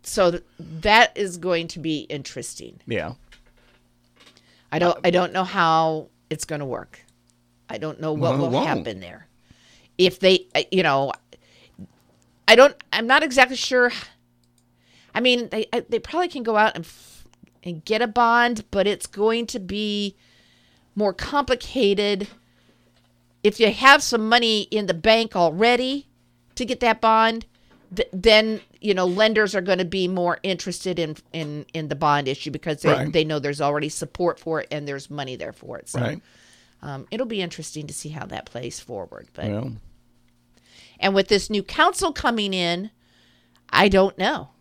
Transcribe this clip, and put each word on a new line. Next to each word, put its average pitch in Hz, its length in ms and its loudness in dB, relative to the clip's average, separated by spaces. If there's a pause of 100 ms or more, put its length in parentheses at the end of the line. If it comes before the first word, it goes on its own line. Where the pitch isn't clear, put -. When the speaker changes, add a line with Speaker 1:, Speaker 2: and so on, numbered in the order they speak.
Speaker 1:
So 180 300 2
th-, 175 100 -8 (160)
that 170 580 2
is 185 200 -6
going 170 320 -4
to 170 100 -14
be 151 220 -4
interesting. - 840 -14
Speaker 2:
Yeah. 95 260 -4 (1600)
Speaker 1:
I 156 80 -4
don't, 175 260 2
I 180 60 6
don't 180 220 0
know 185 120 -2
how 160 640 2 (220)
it's 156 140 -6
gonna 147 220 -8
work. - 340 -10 (680)
I 123 100 -10
don't 156 220 -10
know 156 120 -4
what 139 80 -4 (120)
Speaker 2:
Well, - 20 2
it 135 40 2
Speaker 1:
will 139 120 0
Speaker 2:
won't. 143 160 0
Speaker 1:
happen 104 340 -4
there. 90 280 -20 (720)
If 180 200 4
they, 185 360 4
uh, 151 160 0
you 185 120 2
know, 139 300 0 (1400)
I 220 80 10
don't, 277 180 8 (180)
I'm 220 140 -2
not 269 160 4
exactly 262 340 2
sure. 247 360 0 (1200)
I 226 60 -2
mean, 240 300 2
they, 220 220 -4
I, 240 160 -2
they 233 100 -2
probably 339 300 -4
can 294 140 -10
go 220 140 -2
out 214 180 4
and, 170 100 -12
f-, - 400 -20 (380)
and 170 220 -12
get 220 180 0
a 247 40 0
bond, 233 640 2
but 196 160 0
it's 208 200 -4
going 226 420 -2
to 226 120 -8
be 202 560 -4 (800)
more 202 180 0
complicated. 208 1160 -2 (1160)
If 208 160 2
you 220 100 6
have 269 320 8
some 220 260 -2
money 226 340 2
in 208 240 -4
the 180 80 -2
bank 220 420 2
already 240 720 2 (460)
to 254 100 -6
get 240 160 -6
that 226 200 2
bond, 226 440 2 (500)
th-, 202 180 -4
then, 214 480 4 (200)
you 202 140 0
know, 185 120 0
lenders 208 480 2
are 196 60 0
gonna 185 240 0
be 185 240 -2
more 175 340 -2
interested 180 560 -6
in, 156 180 -4 (160)
in, 147 420 -10
in 156 140 -6
the 143 60 -4
bond 143 340 2
issue 143 220 -6
because 151 320 -6
they, 180 100 2
Speaker 2:
Right. 143 200 -2
Speaker 1:
they 160 120 2
know 156 140 -4
there's 143 220 -6
already 147 300 -2
support 165 500 -4
for 160 200 -4
it - 100 -12
and 147 180 -8
there's 139 220 -12
money 135 260 -10
there - 160 -12
for - 260 -16
it. - 120 -18
So, - 100 -6
Speaker 2:
Right. 127 200 -4 (600)
Speaker 1:
um, 139 300 -12
it'll 247 160 -6
be 220 160 -6
interesting 156 440 -10
to 147 80 -14
see - 140 -12
how 156 180 -12
that - 200 -12
plays 120 340 -12
forward. 98 540 -14
But - 160 -8
Speaker 2:
Well. 117 220 -6 (1300)
Speaker 1:
and 196 160 0
with 196 140 2
this - 220 2
new 208 120 -2
council 349 500 0
coming 220 420 -2
in, 180 360 -2 (800)
I 190 180 6
don't 190 300 4
know. 214 300 -2 (120)